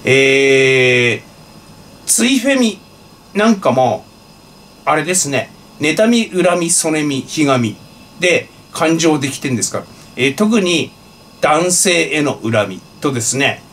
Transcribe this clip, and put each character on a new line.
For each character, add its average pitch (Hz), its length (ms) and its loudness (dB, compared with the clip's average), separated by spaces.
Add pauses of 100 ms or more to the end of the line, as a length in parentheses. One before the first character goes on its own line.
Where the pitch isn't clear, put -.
え 131 1200 2
ー、 - 40 -20 (760)
ツ - 180 0
イ 262 140 2
フ 262 100 -2
ェ 277 100 2
ミ 220 200 0 (560)
な 208 160 2
ん 214 60 2
か - 140 -2
も、 120 360 0 (800)
あ 147 100 0
れ 151 80 -2
で 180 100 -4
す 160 140 -2
ね、 135 220 -4 (280)
妬 156 280 2
み、 226 240 2
恨 175 280 0
み、 170 120 -2
そ 165 200 -2
ね 156 120 -2
み、 143 180 -4
ひ - 240 -4
が 135 140 2
み 107 180 -2 (420)
で 175 300 0 (240)
感 165 240 0
情 160 220 2
で 139 100 -4
き 131 100 -10
て 143 120 -6
ん 123 60 -2
で 101 60 -4
す - 80 -6
か - 100 -6
ら。 - 40 -18 (320)
え 143 120 0
ー、 135 60 -2
特 214 280 2
に 170 280 -2 (520)
男 156 280 2
性 175 440 0
へ 151 80 -2
の 139 200 -4
恨 107 280 -2
み 92 100 -12 (220)
と 143 100 -2
で 123 80 -4
す 117 160 -4
ね 131 260 -2 (100)